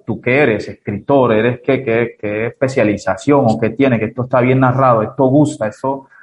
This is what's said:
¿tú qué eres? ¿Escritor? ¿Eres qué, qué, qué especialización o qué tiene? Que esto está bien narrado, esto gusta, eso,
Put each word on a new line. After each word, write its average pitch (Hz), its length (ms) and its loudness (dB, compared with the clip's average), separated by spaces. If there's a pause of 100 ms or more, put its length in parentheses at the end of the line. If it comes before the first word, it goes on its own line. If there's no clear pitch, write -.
¿tú 107 140 -6
qué 127 180 0
eres? 120 300 0
¿Escritor? 113 680 0
¿Eres 120 280 0
qué, 131 220 -2
qué, 113 340 -2
qué 107 280 -4
especialización 120 1000 0
o 110 140 0
qué 110 100 0
tiene? 127 280 0
Que 107 80 -2
esto - 180 -8
está 127 160 0
bien 127 200 2
narrado, 127 420 2
esto 131 240 0
gusta, 135 420 2
eso, 135 380 -8 (160)